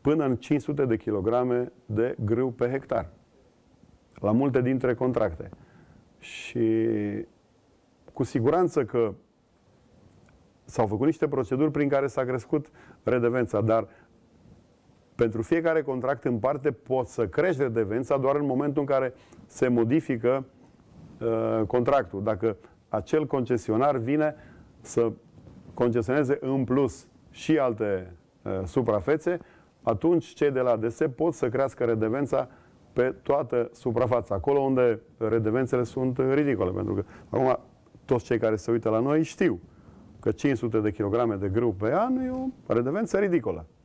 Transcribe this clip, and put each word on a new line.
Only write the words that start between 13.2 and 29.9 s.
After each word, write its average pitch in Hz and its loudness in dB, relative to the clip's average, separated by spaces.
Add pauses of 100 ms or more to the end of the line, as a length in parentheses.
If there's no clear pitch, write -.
dar 110 2 (1300)
pentru 113 0
fiecare 160 0
contract 131 -4
în 123 0
parte 135 0
poți 127 -4
să 113 -2
crești 147 0
redevența 113 0
doar 135 2
în 147 0
momentul 139 0
în 139 -2
care 131 0 (320)
se - 0
modifică, 123 2 (760)
uh, 113 0
contractul. 123 0
Dacă 107 -2 (320)
acel 147 0
concesionar 123 0
vine 147 0 (460)
să 117 0 (640)
concesioneze 127 0
în 135 -2
plus 123 0 (240)
și - 0
alte, 104 0 (300)
uh, 101 -6 (120)
suprafețe, 139 0 (440)
atunci 160 0